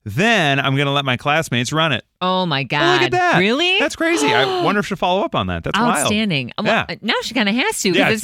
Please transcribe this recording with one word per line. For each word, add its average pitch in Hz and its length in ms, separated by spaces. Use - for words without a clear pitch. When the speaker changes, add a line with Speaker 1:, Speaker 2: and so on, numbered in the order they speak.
Speaker 1:
Then 151 560
I'm 135 180
gonna 143 180
let 143 100
my 127 140
classmates 131 560
run 160 180
it." 110 120
Speaker 2:
Oh, 185 240
my 139 140
Speaker 1:
Oh, - 20
look 127 100
at - 300
Speaker 2:
God. - 100
Speaker 1:
that. 349 260
Speaker 2:
Really? 294 400
Speaker 1:
That's 302 180
crazy. 339 320
I 370 340
Speaker 2:
<gasps> - 20
Speaker 1:
wonder 208 160
if - 60
she'll 196 100
follow 190 260
up 320 120
on 113 140
that. 85 140
That's - 160
wild. 240 200
Speaker 2:
Outstanding. 185 580
Well, 202 100
Speaker 1:
Yeah. 196 220
Speaker 2:
uh, 175 140
now 220 200
she - 120
kinda 208 180
has 339 300
to 190 80
'cause 175 80
Speaker 1:
Yeah, 196 100
Speaker 2:
it's 220 160